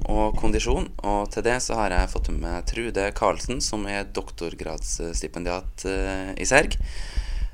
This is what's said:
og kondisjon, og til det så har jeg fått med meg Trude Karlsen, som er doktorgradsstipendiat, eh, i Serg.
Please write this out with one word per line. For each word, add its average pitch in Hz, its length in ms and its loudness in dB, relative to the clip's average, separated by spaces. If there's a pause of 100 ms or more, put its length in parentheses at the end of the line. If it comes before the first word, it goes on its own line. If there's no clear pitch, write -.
og 107 320 4
kondisjon, 117 540 4 (120)
og 104 300 0
til 107 100 -2
det 117 200 4
så 113 120 -2
har 110 140 2
jeg 90 220 2
fått - 180 0
med 80 140 0
meg 85 240 -2
Trude 107 400 0 (100)
Karlsen, 120 460 2
som 107 240 -2
er 101 180 -2
doktorgradsstipendiat, 85 1800 -6
eh, 95 500 -2
i - 80 -4
Serg. 131 320 4 (760)